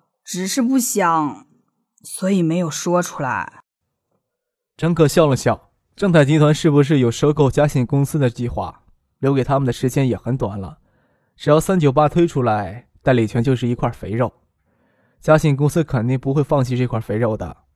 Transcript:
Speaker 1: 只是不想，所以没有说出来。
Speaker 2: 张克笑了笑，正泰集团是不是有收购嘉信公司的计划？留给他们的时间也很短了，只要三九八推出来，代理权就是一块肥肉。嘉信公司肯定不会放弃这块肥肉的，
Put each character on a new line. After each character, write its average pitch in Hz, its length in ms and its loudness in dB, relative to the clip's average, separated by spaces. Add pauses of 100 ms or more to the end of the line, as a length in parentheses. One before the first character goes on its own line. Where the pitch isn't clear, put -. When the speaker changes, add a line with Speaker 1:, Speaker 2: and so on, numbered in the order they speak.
(220)
Speaker 1:
只 180 240 -8
是 247 160 -2
不 262 160 2
想， 165 680 -2 (560)
所 - 260 -6
以 196 100 2
没 165 160 0
有 175 140 -2
说 175 320 -2
出 - 180 -8
来。 120 440 -8 (1120)
Speaker 2:
张 165 180 0
克 156 140 4
笑 160 180 4
了 135 80 2
笑， - 380 -4 (240)
正 196 160 0
泰 151 120 6
集 151 140 2
团 151 160 4
是 160 160 2
不 147 100 4
是 143 200 2
有 117 100 2
收 147 240 0
购 139 160 2
嘉 147 160 2
信 131 180 0
公 139 200 0
司 160 120 -4
的 131 140 2
计 120 180 -8
划？ - 360 -10 (340)
留 139 160 0
给 127 100 0
他 139 140 0
们 139 80 -2
的 120 60 -2
时 131 180 -4
间 135 180 0
也 107 80 -2
很 120 180 -6
短 107 240 -6
了， 87 200 -14 (580)
只 - 140 -2
要 156 100 6
三 190 180 0
九 143 140 2
八 147 160 2
推 170 180 0
出 143 160 -2
来， 107 460 -4 (140)
代 135 100 2
理 117 140 2
权 117 160 -2
就 135 120 0
是 120 140 -4
一 120 60 -2
块 123 160 -4
肥 92 220 -12
肉。 117 200 -2 (880)
嘉 156 160 4
信 151 180 2
公 143 140 0
司 165 160 0
肯 120 240 -2
定 131 100 -2
不 135 140 -4
会 147 100 0
放 139 220 0
弃 123 100 -4
这 123 120 0
块 117 120 -4
肥 107 180 -6
肉 110 200 -2
的， 82 280 -12 (120)